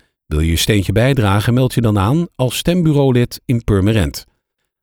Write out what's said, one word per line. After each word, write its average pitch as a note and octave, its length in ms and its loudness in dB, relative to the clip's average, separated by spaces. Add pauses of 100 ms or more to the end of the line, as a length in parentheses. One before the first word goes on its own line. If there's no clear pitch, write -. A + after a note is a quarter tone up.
(260)
Wil D2+ 140 -2
je E2 100 0
je E2+ 60 0
steentje G2+ 360 0
bijdragen, A2 640 0
meld B2+ 200 0
je - 60 0
dan G#2+ 180 0
aan C#3 360 0
als B2+ 220 -4
stembureaulid C#3+ 880 0
in A#2 200 -2
Purmerend. G2 600 0 (580)